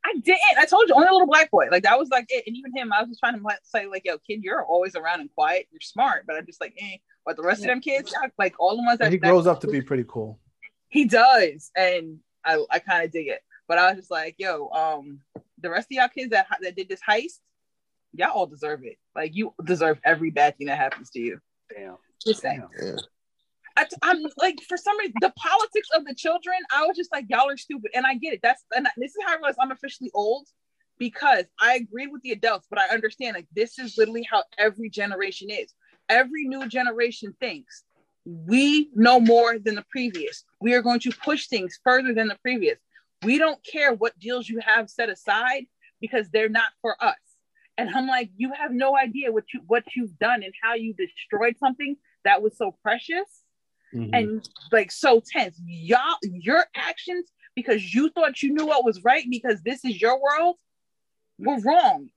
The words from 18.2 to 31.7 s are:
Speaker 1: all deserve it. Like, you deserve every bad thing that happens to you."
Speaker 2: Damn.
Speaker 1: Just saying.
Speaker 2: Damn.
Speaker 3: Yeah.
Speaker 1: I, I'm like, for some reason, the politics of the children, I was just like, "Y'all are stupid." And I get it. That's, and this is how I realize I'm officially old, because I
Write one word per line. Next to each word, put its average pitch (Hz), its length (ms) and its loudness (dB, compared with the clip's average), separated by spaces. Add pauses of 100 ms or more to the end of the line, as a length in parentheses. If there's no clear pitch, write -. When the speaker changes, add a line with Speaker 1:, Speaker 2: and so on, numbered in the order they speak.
Speaker 1:
all 190 160 -2
deserve 147 380 -10
it. 113 120 -16 (180)
Like, 156 200 -8
you 208 180 -4 (100)
deserve 160 420 0
every 160 260 2
bad 147 260 2
thing 143 120 -10
that 143 100 -4
happens 135 320 -4
to 120 100 -10
you." 107 200 -8 (300)
Speaker 2:
Damn. 104 260 -18 (300)
Speaker 1:
Just 220 140 -2
saying. - 220 -6 (160)
Speaker 2:
Damn. - 160 -8
Speaker 3:
Yeah. - 20 -10 (840)
Speaker 1:
I, - 80 0 (160)
I'm 339 160 2 (180)
like, 359 200 0 (120)
for 359 80 -6
some 415 220 -2
reason, 359 220 -6
the 370 180 2
politics 427 560 0
of 311 100 0
the 277 100 -12
children, 359 420 -4 (160)
I 294 120 0
was 349 120 -2
just 339 160 -8
like, 277 160 -8
"Y'all 247 200 2
are 277 80 -6
stupid." 247 380 -12
And 254 100 -2
I 262 100 2
get 262 200 -6
it. 190 80 -12
That's, - 220 2 (100)
and 269 220 -2
this 254 160 -8
is - 120 -10
how 349 100 -2
I - 20 -4
realize 311 240 -2
I'm 262 100 0
officially 262 440 -12
old, 226 340 -2 (500)
because 240 460 2 (160)
I 240 160 4